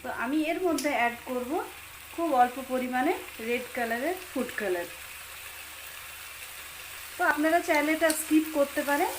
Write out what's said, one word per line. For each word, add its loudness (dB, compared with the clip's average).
তো -8
আমি 0
এর 0
মধ্যে 2
অ্যাড 4
করব -2
খুব 0
অল্প 4
পরিমাণে 2
রেড 0
কালারের -2
ফুড -2
কালার। -2
তো 0
আপনারা 6
চাইলে 4
এটা 4
স্কিপ 4
করতে 2
পারেন 4